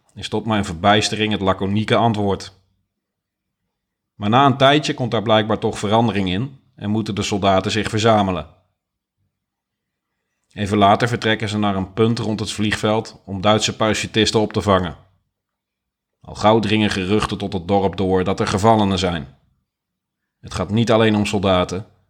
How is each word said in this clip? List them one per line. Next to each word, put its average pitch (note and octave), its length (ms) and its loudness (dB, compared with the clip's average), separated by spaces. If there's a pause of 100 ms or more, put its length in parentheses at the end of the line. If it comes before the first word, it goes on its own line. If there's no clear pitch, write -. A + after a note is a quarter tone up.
(140)
is - 140 -12
tot G#2+ 180 -6
mijn G#2+ 180 0
verbijstering G#2 680 0
het G2 80 -4
laconieke G2 560 -2
antwoord. G#2 640 -2 (1600)
Maar G#2 140 -6
na B2+ 180 4
een B2+ 100 2
tijdje C#3+ 380 2
komt A#2+ 160 -6
daar A2 120 -2
blijkbaar G#2+ 360 2
toch A2 200 -4
verandering G2+ 500 0
in G2 320 -6 (140)
en G#2 160 -8
moeten G#2+ 240 -2
de G2+ 80 -4
soldaten G2 480 0
zich G2+ 180 -2
verzamelen. G2+ 720 0 (1900)
Even G#2 260 -2
later G#2+ 300 4
vertrekken A2 400 -2
ze G#2 100 -4
naar G#2 180 0
een F#2+ 160 -6
punt A2+ 260 0
rond G#2+ 220 -4
het G#2+ 120 -6
vliegveld G#2+ 720 -2
om G2 160 -8
Duitse G#2+ 360 2
parachutisten A2 640 0
op G#2 120 -2
te G#2 100 -2
vangen. F#2 340 0 (1200)
Al C#2+ 140 -18
gauw G#2+ 240 4
dringen G#2+ 320 2
geruchten G2+ 480 -2
tot G2+ 140 -8
het F2 160 -6
dorp F#2+ 280 0
door F#2 280 0
dat F#2+ 160 -2
er G#2+ 60 -2
gevallenen G2+ 520 2
zijn. E2+ 400 -6 (1040)
Het - 140 -16
gaat F#2 160 -6
niet A2+ 200 2
alleen A2 260 4
om G#2 100 0
soldaten, F#2 600 0 (240)